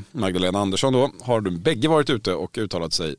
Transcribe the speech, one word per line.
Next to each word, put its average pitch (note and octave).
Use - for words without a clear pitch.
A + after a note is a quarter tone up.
Magdalena F#2
Andersson G2+
då, C3
har A#2
de F#2
bägge C3
varit D#3
ute G#2+
och E2+
uttalat F2+
sig D#2+